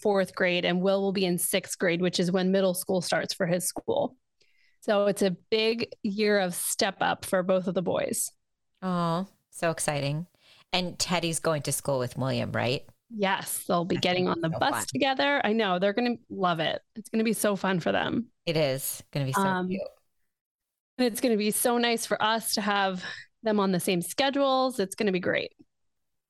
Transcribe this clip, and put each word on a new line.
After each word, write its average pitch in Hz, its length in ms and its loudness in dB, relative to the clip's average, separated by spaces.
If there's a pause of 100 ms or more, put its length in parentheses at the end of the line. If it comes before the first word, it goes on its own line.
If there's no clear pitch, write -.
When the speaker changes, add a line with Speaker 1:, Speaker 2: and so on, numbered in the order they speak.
Speaker 1:
fourth 196 320 2
grade 175 300 2
and 175 160 2
Will 196 200 2
will 196 120 0
be 196 120 0
in 175 120 2
sixth - 420 -2
grade, 175 220 0
which 180 180 0
is 180 140 0
when 185 180 2
middle 190 220 4
school 185 280 -2
starts - 320 -2
for - 140 -4
his 180 180 0
school. - 520 -4 (640)
So 202 260 2
it's 196 140 0
a 196 100 4 (180)
big 226 380 2 (160)
year 208 360 2
of 180 140 -2
step - 460 -2
up 175 240 0
for 185 200 0
both 185 240 2
of 180 80 0
the 185 60 0
boys. - 480 -2 (520)
Speaker 2:
Oh, 175 440 0 (320)
so 170 140 0
exciting. 151 560 -2 (460)
And 180 260 -2
Teddy's 165 400 0
going 156 240 0
to 143 80 -4
school 139 280 0
with 123 180 -4
William, 123 340 -2
right? 113 320 0 (260)
Speaker 1:
Yes, 190 580 -2
they'll 175 180 2
be 185 100 0
Speaker 2:
That's 180 80 -4
Speaker 1:
getting 180 220 2
Speaker 2:
gonna 185 100 0
Speaker 1:
on - 60 -6
the 165 80 0
Speaker 2:
be 160 60 -2
so - 40 -2
Speaker 1:
bus 277 160 2
Speaker 2:
fun. 214 160 -2
Speaker 1:
together. 277 520 0
I 208 100 2
know, 196 260 2
they're 202 140 2
gonna 233 240 0 (120)
love 180 300 0
it. - 220 -2 (140)
It's 220 140 -14
gonna 220 140 0
be 226 100 2
so 208 220 0
fun 190 240 0
for 190 120 0
them. 226 360 0 (180)
Speaker 2:
It 160 120 0
is 135 440 -2 (100)
gonna 143 140 -2
be 131 80 -2
so 196 80 2
Speaker 1:
Um, 185 280 0
Speaker 2:
cute. 185 120 -4 (1160)
Speaker 1:
and 247 100 2
it's 240 140 -4
gonna 233 160 4
be 208 140 2
so 240 260 2
nice 233 280 0
for - 160 -2
us 220 340 0
to 226 60 -2
have 196 420 0 (400)
them 214 160 2
on 196 120 2
the 180 80 2
same 180 220 0
schedules. 262 800 0
It's 196 160 -4
gonna 202 180 0
be 180 80 0
great. - 320 -2 (760)